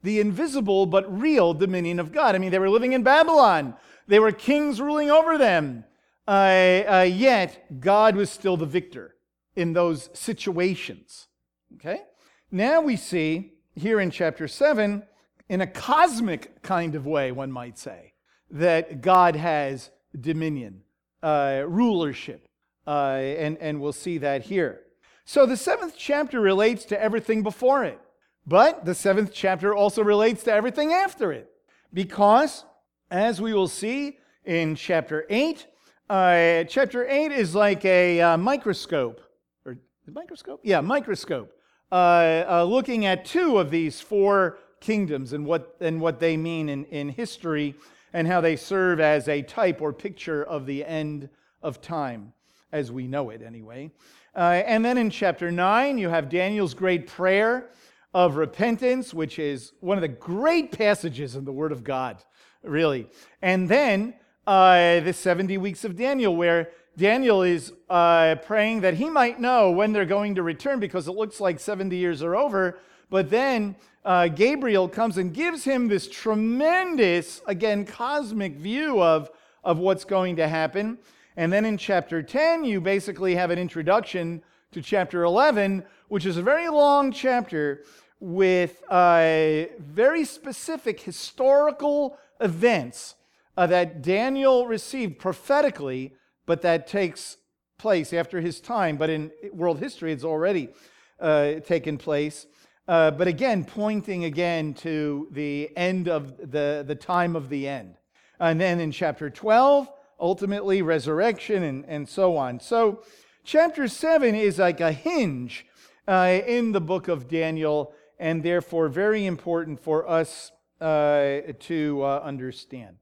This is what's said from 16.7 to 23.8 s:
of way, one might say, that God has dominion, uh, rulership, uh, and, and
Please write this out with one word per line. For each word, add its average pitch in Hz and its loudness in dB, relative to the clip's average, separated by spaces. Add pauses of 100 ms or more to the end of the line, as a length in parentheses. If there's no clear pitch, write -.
of 139 -8
way, 143 0
one 135 -8
might 123 -12
say, - -18 (380)
that 160 0
God 180 6
has 147 -4 (300)
dominion, 139 -6 (400)
uh, 139 0
rulership, 170 -2 (400)
uh, 139 -2
and, 151 -4
and 151 -6